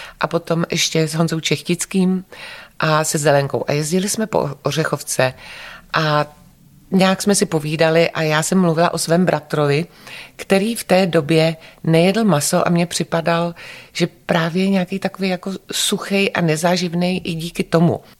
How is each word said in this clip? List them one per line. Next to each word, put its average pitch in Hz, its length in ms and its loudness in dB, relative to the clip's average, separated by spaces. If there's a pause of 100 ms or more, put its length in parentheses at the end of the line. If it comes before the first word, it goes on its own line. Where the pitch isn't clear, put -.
(200)
a - 80 -2
potom 170 440 -2
ještě 160 360 0
s 151 60 -8
Honzou 160 260 0
Čechtickým 180 840 -2 (540)
a 156 240 2
se 156 140 -2
Zelenkou. 143 500 2
A - 40 -2
jezdili 160 380 0
jsme 220 180 -2
po 147 220 0 (140)
Ořechovce 139 720 -2 (600)
a 151 320 2 (640)
nějak 190 300 2
jsme 202 140 2
si 196 100 2
povídali 160 640 2
a - 120 -4
já 156 220 0
jsem 185 160 2
mluvila 170 340 2
o - 40 -4
svém 170 280 2
bratrovi, 151 600 0 (500)
který 202 400 0
v - 80 -8
té 185 220 4
době 160 500 2 (280)
nejedl 180 400 4
maso 170 440 2
a - 20 2
mně 170 160 2
připadal, 170 720 -2 (380)
že 170 140 0 (180)
právě 175 440 0
nějaký 190 300 0
takový 190 300 -4
jako 180 220 -4 (200)
suchej - 640 0
a - 80 0
nezáživnej 175 840 0
i 170 100 -6
díky 165 300 -6
tomu, 165 380 2 (180)